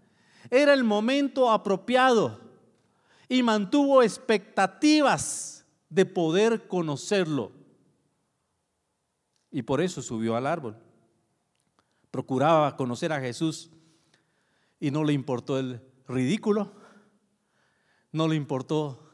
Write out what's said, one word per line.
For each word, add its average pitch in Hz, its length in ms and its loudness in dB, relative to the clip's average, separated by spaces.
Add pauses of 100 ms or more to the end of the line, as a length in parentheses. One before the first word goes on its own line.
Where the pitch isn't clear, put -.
(500)
Era 285 240 6
el 269 100 2
momento 247 680 2
apropiado 214 880 2 (880)
y 254 140 0
mantuvo 247 640 4
expectativas 214 1600 0 (240)
de 180 160 2
poder 190 640 0
conocerlo. 156 840 -2 (2000)
Y 135 140 -6
por 135 180 -2
eso 180 200 -4
subió 113 340 -4
al 127 100 -4
árbol. 139 320 -6 (1300)
Procuraba 139 640 0
conocer 131 360 -6
a 143 100 -4
Jesús 147 500 -8 (1080)
y 147 120 -4
no 156 120 -2
le 151 100 0
importó 131 440 -4
el 127 240 -6 (260)
ridículo, 202 680 -2 (1400)
no 160 160 0
le 160 80 0
importó 143 800 -6